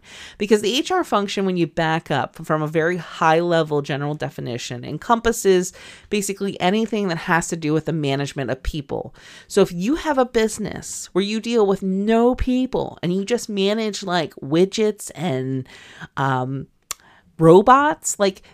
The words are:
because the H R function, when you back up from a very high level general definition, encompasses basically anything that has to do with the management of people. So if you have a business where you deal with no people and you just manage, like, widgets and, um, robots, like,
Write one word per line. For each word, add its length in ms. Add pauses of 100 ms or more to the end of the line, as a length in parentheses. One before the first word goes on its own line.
(360)
because 240
the 160
H 140
R 140
function, 420
when 100
you 100
back 440
up 340
from 160
a 60
very 320
high 420
level 400
general 340
definition, 720
encompasses 880 (380)
basically 500
anything 480
that 80
has 320
to 80
do 160
with 140
the 80
management 560
of 120
people. 520 (320)
So 160
if 100
you 220
have 240
a 80
business 880
where 120
you 160
deal 260
with 160
no 520
people 680
and 120
you 100
just 240
manage, 540
like, 340
widgets 800
and, 520 (520)
um, 480 (720)
robots, 800
like, 240 (120)